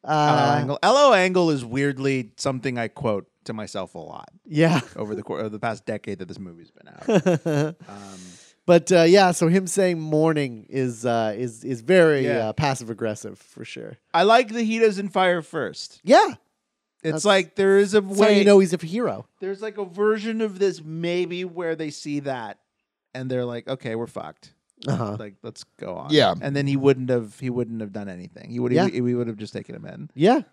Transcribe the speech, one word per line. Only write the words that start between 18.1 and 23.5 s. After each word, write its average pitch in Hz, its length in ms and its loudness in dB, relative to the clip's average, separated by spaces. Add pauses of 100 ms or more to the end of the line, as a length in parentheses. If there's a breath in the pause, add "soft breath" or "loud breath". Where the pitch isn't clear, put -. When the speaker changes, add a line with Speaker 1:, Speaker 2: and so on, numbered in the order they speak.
Speaker 1:
how 208 60 8
Speaker 2:
way 208 120 6
Speaker 1:
you 202 60 4
know 202 160 8
he's 180 140 2
a - 20 -4
hero. 165 500 -6 (140)
Speaker 2:
There's, 196 220 -8
like, 214 160 -10
a 202 60 -6
version 214 580 0
of 202 180 -4
this 185 240 0
maybe 175 600 -4
where 170 300 -6
they 156 160 -8
see 143 300 -6
that 123 380 -8 (560)
and 131 160 -8
they're 127 140 -2
like, 120 240 -8